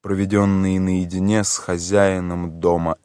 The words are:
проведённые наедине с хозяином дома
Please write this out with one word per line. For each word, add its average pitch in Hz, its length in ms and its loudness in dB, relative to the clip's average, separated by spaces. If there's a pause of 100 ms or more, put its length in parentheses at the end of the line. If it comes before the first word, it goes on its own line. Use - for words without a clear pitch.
проведённые 98 760 2
наедине 92 640 0
с - 140 -2
хозяином 90 1000 -2
дома 85 460 0